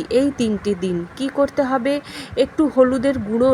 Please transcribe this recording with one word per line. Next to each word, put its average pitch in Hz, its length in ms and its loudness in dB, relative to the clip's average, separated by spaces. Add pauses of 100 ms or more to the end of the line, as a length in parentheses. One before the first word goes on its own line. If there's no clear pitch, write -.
এই 269 220 2
তিনটি 208 440 -2
দিন 180 220 -2 (180)
কি 269 140 -4
করতে 277 340 0
হবে? 262 300 0 (440)
একটু 269 300 0
হলুদের 254 520 2
গুঁড়ো 226 340 0